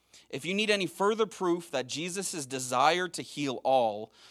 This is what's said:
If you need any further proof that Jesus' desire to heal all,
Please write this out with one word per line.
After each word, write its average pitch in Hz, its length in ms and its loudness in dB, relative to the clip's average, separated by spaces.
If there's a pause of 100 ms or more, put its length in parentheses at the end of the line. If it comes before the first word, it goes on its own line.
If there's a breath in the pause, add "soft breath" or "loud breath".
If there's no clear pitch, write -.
(280 soft breath)
If 135 160 -8
you 175 80 -2
need 208 160 0
any 202 180 2
further 208 380 2
proof 175 460 -2
that 127 160 -2
Jesus' 170 580 -6
desire 135 640 2
to 156 140 -8
heal 135 420 -4
all, 113 480 2 (180 loud breath)